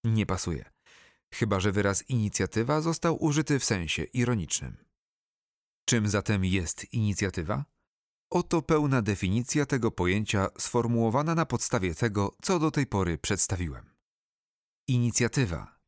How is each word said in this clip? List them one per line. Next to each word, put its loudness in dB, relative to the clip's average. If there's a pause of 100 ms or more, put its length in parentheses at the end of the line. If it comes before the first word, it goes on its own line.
Nie 2
pasuje. -4 (680)
Chyba 0
że 2
wyraz 0
inicjatywa 0
został 0
użyty 2
w -2
sensie -2
ironicznym. -2 (1080)
Czym 2
zatem 2
jest -2
inicjatywa? -2 (680)
Oto 2
pełna 2
definicja 0
tego 0
pojęcia 0 (100)
sformułowana 0
na 2
podstawie -2
tego, 0
co 0
do 2
tej 0
pory 0
przedstawiłem. -4 (1040)
Inicjatywa 0 (100)